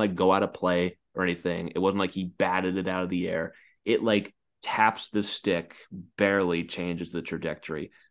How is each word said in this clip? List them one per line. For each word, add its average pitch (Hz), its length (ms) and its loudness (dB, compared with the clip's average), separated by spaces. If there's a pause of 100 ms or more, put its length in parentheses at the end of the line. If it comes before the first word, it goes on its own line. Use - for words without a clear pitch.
like, 98 120 2
go 92 160 4
out 95 120 4
of 95 100 -2
play 90 460 0 (160)
or 92 80 -2
anything. 87 520 -2
It 90 40 -2
wasn't 95 220 2
like 92 100 0
he 95 140 -4
batted 92 520 0
it 92 100 -2
out 92 180 -2
of 90 40 -4
the 90 200 -2
air. 85 260 -4 (320)
It, 110 160 2
like, 104 320 2 (260)
taps - 480 2
the 104 140 -2
stick, 87 540 -2 (420)
barely 95 460 2
changes 87 480 -6
the 85 100 -4
trajectory, 80 680 -6 (180)